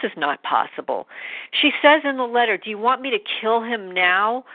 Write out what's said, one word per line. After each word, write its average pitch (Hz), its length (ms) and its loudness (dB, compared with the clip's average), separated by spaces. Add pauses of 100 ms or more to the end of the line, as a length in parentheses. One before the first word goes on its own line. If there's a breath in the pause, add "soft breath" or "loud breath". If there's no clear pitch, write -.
is 202 140 -4
not 147 260 -4
possible." - 640 -4 (440 loud breath)
She 294 280 2
says 294 240 8
in 277 120 -2
the 254 100 -2
letter, 233 300 2
"Do - 120 -12
you 214 100 -8
want 240 220 0
me 262 100 -6
to 220 80 0
kill 226 440 -2
him 220 280 -6
now 190 540 2 (100)